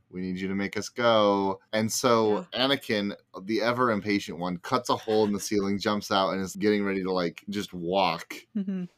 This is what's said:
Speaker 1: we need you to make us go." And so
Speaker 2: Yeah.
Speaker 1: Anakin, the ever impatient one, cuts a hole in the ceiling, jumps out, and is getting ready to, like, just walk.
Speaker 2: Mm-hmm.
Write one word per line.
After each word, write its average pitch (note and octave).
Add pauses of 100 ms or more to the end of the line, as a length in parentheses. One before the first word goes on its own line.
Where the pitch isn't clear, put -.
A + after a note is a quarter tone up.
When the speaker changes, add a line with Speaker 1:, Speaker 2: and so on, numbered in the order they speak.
(100)
Speaker 1:
we F#2
need F#2
you F#2+
to G2
make G2
us G2+
go." G2+ (140)
And A2
so A2
Speaker 2:
Yeah. B2
Speaker 1:
Anakin, A2 (280)
the G#2
ever A#2+
impatient G2+
one, F2+
cuts -
a B2+
hole G#2+
in G#2
the G2
ceiling, G2+
jumps G#2
out, F#2+
and F#2+
is F#2+
getting G#2
ready G2
to, F#2
like, F2+
just G2
walk. F2 (240)
Speaker 2:
Mm-hmm. F#3+ (140)